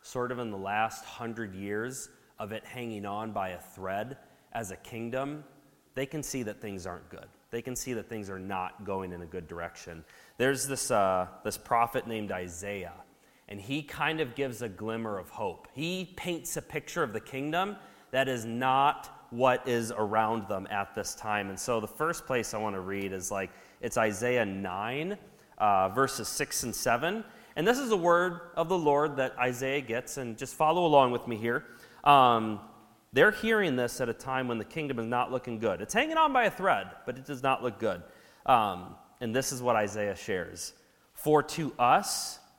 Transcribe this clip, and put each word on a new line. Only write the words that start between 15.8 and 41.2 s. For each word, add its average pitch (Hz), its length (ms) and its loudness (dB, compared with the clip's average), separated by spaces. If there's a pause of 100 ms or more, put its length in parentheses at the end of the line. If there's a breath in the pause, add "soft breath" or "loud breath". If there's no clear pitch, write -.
paints - 400 -6
a 156 40 -4
picture - 420 -4
of 113 100 -2
the 110 80 -4
kingdom 160 560 -4 (340 loud breath)
that 131 160 2
is 123 160 -2
not 131 840 0
what 123 380 4
is 117 280 0
around 110 540 2
them 95 200 -2
at 98 240 -2
this - 220 -6
time. 104 340 -2
And 95 80 -8
so 117 220 0
the 107 80 -4
first - 380 -4
place 120 280 -2
I 113 40 -4
want 107 180 -2
to 95 60 -4
read 98 320 -4
is, 92 180 -6
like, 98 200 -4 (300 loud breath)
it's 117 160 -2
Isaiah 113 480 2
nine, 104 720 -4 (400 loud breath)
uh, 95 320 6
verses 120 380 0
six - 360 -4
and 113 120 -4
seven. 160 480 0 (320 loud breath)
And 156 100 0
this 247 140 4
is 262 120 -2
a 214 60 4
word 175 580 4
of 165 140 0
the 185 80 2
Lord 147 380 4
that 131 240 -2
Isaiah 127 420 0
gets, 120 360 -4
and 120 200 -6
just - 160 -8
follow 165 320 4
along 139 260 10
with 120 160 -2
me 120 100 -2
here. 117 280 -2 (380 loud breath)
Um, 120 560 8 (540)
they're 165 180 8
hearing 208 440 2
this 123 240 0
at 123 100 0
a 113 40 -2
time 131 340 -4
when 120 120 -2
the 104 60 -4
kingdom 139 340 -6
is 113 80 -4
not 123 240 0
looking 123 260 -4
good. 101 240 0
It's 110 120 -8
hanging 311 240 2
on 311 160 4
by 247 100 4
a 202 80 4
thread, 120 400 2 (140)
but 127 120 -6
it 131 80 -14
does 135 160 -8
not 131 220 2
look 120 160 -4
good. 95 240 -2 (420 loud breath)
Um, 98 500 4 (260)
and 113 140 -4
this 131 160 0
is 123 120 -6
what 123 120 4
Isaiah 104 400 0
shares. 92 580 -6 (400 soft breath)
"For 151 280 4